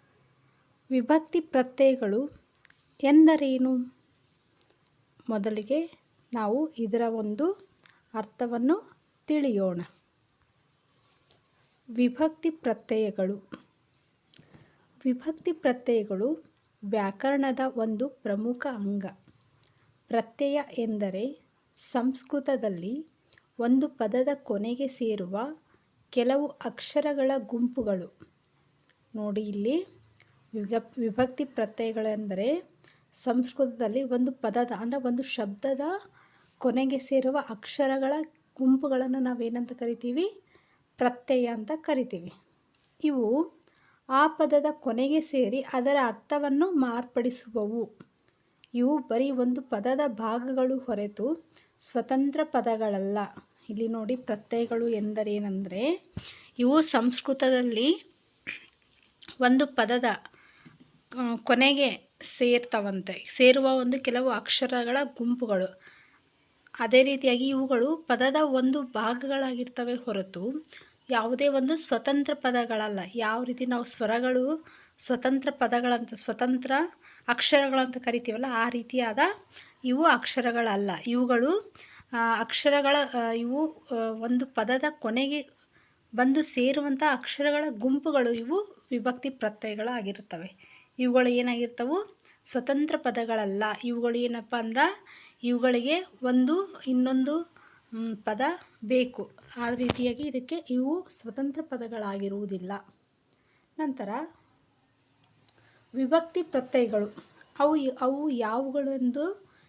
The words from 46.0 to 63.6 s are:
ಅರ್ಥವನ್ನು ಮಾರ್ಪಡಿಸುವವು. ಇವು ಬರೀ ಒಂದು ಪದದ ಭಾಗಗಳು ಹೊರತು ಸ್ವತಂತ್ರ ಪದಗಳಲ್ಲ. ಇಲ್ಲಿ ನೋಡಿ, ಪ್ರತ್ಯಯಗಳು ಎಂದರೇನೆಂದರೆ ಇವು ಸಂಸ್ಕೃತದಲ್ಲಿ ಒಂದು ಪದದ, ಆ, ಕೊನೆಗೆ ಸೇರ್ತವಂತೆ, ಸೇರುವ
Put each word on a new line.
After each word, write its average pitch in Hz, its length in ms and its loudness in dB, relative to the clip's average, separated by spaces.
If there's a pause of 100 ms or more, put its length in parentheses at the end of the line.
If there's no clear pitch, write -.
ಅರ್ಥವನ್ನು 285 680 0
ಮಾರ್ಪಡಿಸುವವು. 240 1200 -2 (840)
ಇವು 247 240 2
ಬರೀ 254 340 0
ಒಂದು 247 300 0
ಪದದ 240 460 -2
ಭಾಗಗಳು 247 680 -2
ಹೊರತು 226 760 -4 (280)
ಸ್ವತಂತ್ರ 269 640 -2
ಪದಗಳಲ್ಲ. 214 720 0 (520)
ಇಲ್ಲಿ 226 180 -4
ನೋಡಿ, 226 280 -2
ಪ್ರತ್ಯಯಗಳು 233 720 -2
ಎಂದರೇನೆಂದರೆ 208 1160 -2 (560)
ಇವು 269 220 6
ಸಂಸ್ಕೃತದಲ್ಲಿ 254 1400 2 (1200)
ಒಂದು 254 280 6
ಪದದ, 240 380 0 (1120)
ಆ, 240 180 -2
ಕೊನೆಗೆ 262 760 2 (260)
ಸೇರ್ತವಂತೆ, 226 960 0
ಸೇರುವ 262 400 8